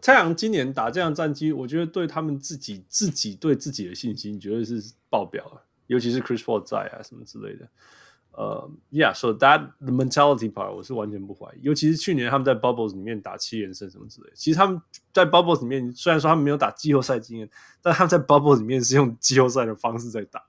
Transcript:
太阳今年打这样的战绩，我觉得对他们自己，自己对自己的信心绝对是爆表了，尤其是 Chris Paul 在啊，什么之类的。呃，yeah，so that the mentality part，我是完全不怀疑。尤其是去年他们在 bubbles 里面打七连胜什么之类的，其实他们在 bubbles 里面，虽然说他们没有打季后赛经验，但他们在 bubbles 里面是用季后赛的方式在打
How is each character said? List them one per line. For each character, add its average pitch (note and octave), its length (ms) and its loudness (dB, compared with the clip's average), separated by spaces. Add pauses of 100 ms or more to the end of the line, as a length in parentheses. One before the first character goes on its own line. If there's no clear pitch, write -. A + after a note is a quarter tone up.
太 C4 140 6
阳 E3+ 200 4
今 A3 160 -4
年 C3+ 220 -2
打 A#2+ 180 -2
这 E3 100 -4
样 E3 100 0
的 D3 40 -4
战 D#3 200 -2
绩， D#3 180 -2
我 C3 140 -6
觉 C#3+ 120 -4
得 E3+ 60 -2
对 E3+ 220 -4
他 D#3 160 -6
们 C#3+ 160 -4
自 C#3+ 180 -12
己， G2+ 320 -14
自 G3 220 0
己 G#2 240 -6
对 D3 200 0
自 C#3+ 160 -4
己 G#2+ 160 -8
的 F2+ 80 -14
信 A2+ 220 -6
心 G#2 240 -10
绝 G2+ 100 -10
对 A2+ 140 -4
是 A2 180 -8 (280)
爆 G2+ 160 -2
表 G2+ 200 -12
了， - 160 -20 (260)
尤 B2 120 0
其 A#2 100 -2
是 B2+ 120 -2
Chris A#2+ 160 -4
Paul G#2+ 260 -4
在 A2 140 -6
啊， G2 240 -10
什 - 120 -20
么 A#2+ 100 -20
之 - 160 -20
类 G#2 160 -12
的。 - 120 -20 (640)
呃， G#2 380 -10 (220)
yeah，so C3 440 2
that C#3+ 340 4 (120)
the C3 120 -6
mentality C3 580 2
part， G2 240 -8
我 F#2+ 80 -12
是 C3 120 -12
完 G#2+ 160 -6
全 G2 140 -12
不 G2+ 100 -16
怀 - 200 -18
疑。 - 80 -20
尤 C#3+ 120 0
其 D3+ 160 2
是 D#3+ 60 0
去 F3 180 -2
年 B2 160 0
他 C#3 80 2
们 C3 60 -2
在 C3+ 100 4
bubbles A#2 400 0
里 F#2+ 40 -12
面 G#2+ 220 -8
打 F#2+ 160 -12
七 - 240 -8
连 F#2+ 120 -8
胜 F#2+ 180 -14
什 F#2+ 80 -20
么 A2 100 -20
之 - 140 -20
类 - 60 -20
的， - 60 -20
其 - 160 -2
实 D#3 60 2
他 F#3+ 100 4
们 F#3 140 -4 (320)
在 F3+ 140 6
bubbles E3+ 340 4
里 A#2+ 60 -6
面， B2 260 -4
虽 - 180 -2
然 D#3+ 100 4
说 D#3 80 2
他 D#3+ 60 6
们 D#3 80 2
没 C#3+ 80 2
有 D3 60 0
打 A#2 140 0
季 D3 240 0
后 C3 80 4
赛 B2 160 -2
经 A2+ 200 -12
验， G#2+ 100 -12 (340)
但 E3+ 100 2
他 F3+ 120 4
们 F3 40 2
在 E3+ 100 4
bubbles C#3+ 400 6
里 A2 60 -2
面 B2+ 180 -2
是 B2+ 140 0
用 B2 240 4
季 - 180 2
后 B2+ 100 6
赛 B2 180 0
的 A2 100 -6
方 A#2 220 -4
式 A#2 120 -10
在 G#2+ 140 -8
打 - 240 -14